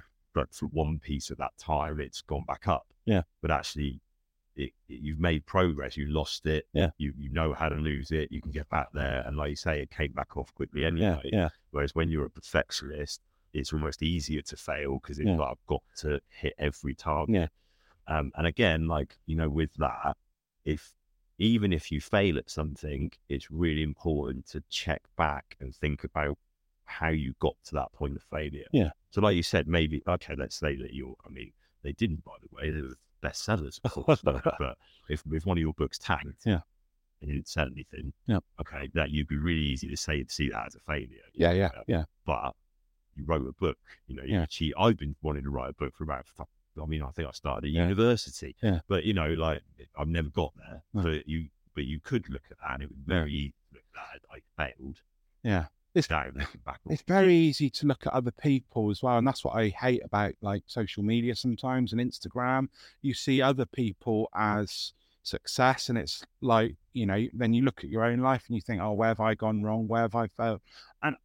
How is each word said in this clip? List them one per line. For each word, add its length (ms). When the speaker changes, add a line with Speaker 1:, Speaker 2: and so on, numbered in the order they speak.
Speaker 1:
But 220
for 120
one 320
piece 300
of 100
that 180
time, 420
it's 220
gone 260
back 220
up. 180
Speaker 2:
Yeah. 180
Speaker 1:
But 100
actually, 480
it, 160
it, 140
you've 180
made 260
progress. 520
You 100
lost 400
it. 260
Speaker 2:
Yeah. 240
Speaker 1:
You, 200
you 120
know 240
how 160
to 60
lose 360
it. 200
You 100
can 100
get 180
back 240
there. 340
And 100
like 140
you 60
say, 240
it 100
came 220
back 240
off 180
quickly 260
Speaker 2:
Yeah, 60
Speaker 1:
anyway. 460
Speaker 2:
yeah. 160
Speaker 1:
Whereas 220
when 160
you're 160
a 60
perfectionist, 880
it's 220
almost 280
easier 400
to 140
fail 440
'cause 200
it's 80
Speaker 2:
Yeah. 80
Speaker 1:
like, 160
"I've 160
got 160
to 320
hit 280
every 380
target." 400
Speaker 2:
Yeah. 120
Speaker 1:
Um, 280
and 120
again, 400
like, 380
you 100
know, 140
with 260
that, 420
if, 280
even 360
if 180
you 100
fail 360
at 120
something, 600
it's 220
really 320
important 640
to 220
check 320
back 440
and 160
think 280
about 340
how 240
you 300
got 160
to 100
that 180
point 220
of 80
failure. 480
Speaker 2:
Yeah. 200
Speaker 1:
So 100
like 140
you 80
said, 240
maybe, 400
okay, 280
let's 200
say 200
that 180
you're, 220
I 40
mean, 240
they 120
didn't, 300
by 180
the 140
way, 160
they 100
were 160
bestsellers, 600
of 80
course, 300
Speaker 2:
<laughs> 20
Speaker 1:
but 540
if, 220
if 140
one 120
of 40
your 120
books 240
tanked 480
Speaker 2:
Yeah. 160
Speaker 1:
and 80
you 60
didn't 120
sell 200
anything, 460
Speaker 2:
Yeah. 120
Speaker 1:
okay, 360
that 160
you'd 160
be 100
really 280
easy 240
to 80
say, 300
see 220
that 180
as 80
a 40
failure. 440
Speaker 2:
Yeah, 200
yeah, 220
Speaker 1:
Um, 120
Speaker 2:
yeah. 180
Speaker 1:
but 260
you 100
wrote 220
a 60
book, 240
you 80
know, 80
you 100
Speaker 2:
Yeah. 100
Speaker 1:
achieved, 340
I've 200
been 240
wanting 220
to 80
write 180
a 40
book 220
for 80
about, 240
fu-, 180
I 60
mean, 160
I 80
think 160
I 40
started 360
at 60
Speaker 2:
Yeah. 100
Speaker 1:
university, 800
Speaker 2:
Yeah. 240
Speaker 1:
but, 180
you 80
know, 200
like, 280
I've 120
never 220
got 280
there. 260
Speaker 2:
No. 100
Speaker 1:
But 240
you, 220
but 100
you 140
could 300
look 200
at 100
that, 140
and 100
it 60
would 160
be 80
very 180
easy 220
to 60
look 80
at 260
that, 200
I 160
failed. 280
Speaker 2:
Yeah. 240
It's, 120
Speaker 1:
Down, 360
back 140
Speaker 2:
it's 140
very 320
easy 340
to 160
look 220
at 60
other 180
people 580
as 140
well, 160
and 80
that's 180
what 100
I 140
hate 340
about, 380
like, 240
social 380
media 320
sometimes 580
and 80
Instagram. 680
You 100
see 300
other 240
people 680
as 600
success, 680
and 100
it's 260
like, 360
you 120
know, 260
then 220
you 80
look 220
at 80
your 120
own 180
life 260
and 80
you 60
think, 200
"Oh, 120
where 160
have 100
I 160
gone 260
wrong? 260
Where 140
have 140
I 140
failed?" 320
And, 220